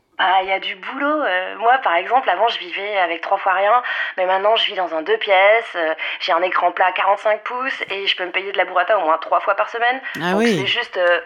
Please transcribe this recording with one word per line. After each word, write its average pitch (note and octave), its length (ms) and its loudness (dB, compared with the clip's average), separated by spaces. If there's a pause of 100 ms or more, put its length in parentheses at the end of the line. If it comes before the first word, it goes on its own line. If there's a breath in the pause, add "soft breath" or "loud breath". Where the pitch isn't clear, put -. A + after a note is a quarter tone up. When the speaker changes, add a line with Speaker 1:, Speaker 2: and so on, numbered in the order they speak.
(180)
Speaker 1:
Bah, F#3 240 2
il F#3+ 60 -6
y F#3+ 40 0
a F#3+ 80 -2
du - 160 -8
boulot. C#4+ 460 -2
Euh, F#3+ 340 -2
moi, A#3 260 4
par F3 140 2
exemple, G#3+ 320 0
avant, G3 200 2
je A3+ 100 -4
vivais F#3+ 400 -6
avec E3+ 240 0
trois G3 160 0
fois F#3+ 160 0
rien, G#3 280 4 (360 loud breath)
mais F#3 80 0
maintenant, G3 300 2
je - 100 2
vis G#3 80 -4
dans F3 200 -4
un D#3+ 80 -2
deux G#3+ 160 0
pièces, G#3 460 4 (120)
euh, D#3+ 180 -2 (260 loud breath)
j'ai F#3 120 -2
un E3+ 100 2
écran F3 300 0
plat F3+ 200 2
quarante-cinq G3+ 520 0
pouces B3+ 460 -6
et G3 160 -6
je F#3+ 100 0
peux F#3 100 -6
me F3 60 -8
payer F#3+ 200 -4
de G3 60 -6
la F#3 80 2
burrata F3+ 320 2
au F3+ 60 0
moins D#3+ 140 4
trois - 220 0
fois G3 140 0
par G#3 160 -2
semaine. A#3+ 300 0 (200 loud breath)
Speaker 2:
Ah F3 120 0
Speaker 1:
Donc, G3+ 80 2
Speaker 2:
oui. A3+ 180 2
Speaker 1:
c'est C3 80 -2
juste, - 320 -4
euh, F3 280 2